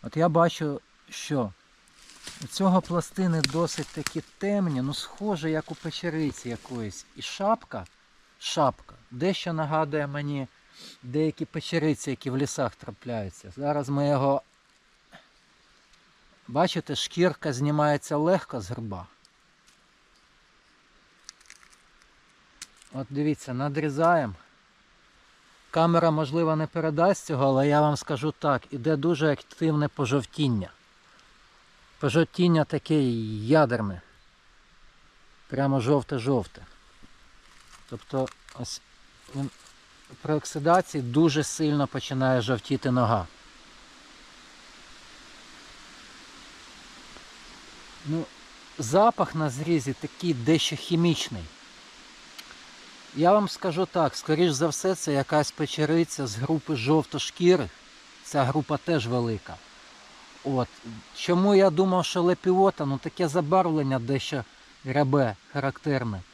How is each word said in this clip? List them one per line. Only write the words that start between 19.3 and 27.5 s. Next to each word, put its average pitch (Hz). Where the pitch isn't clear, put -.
От 131
дивіться, 143
надрізаємо. 147
Камера, 165
можливо, 156
не 156
передасть 160
цього, 139
але 135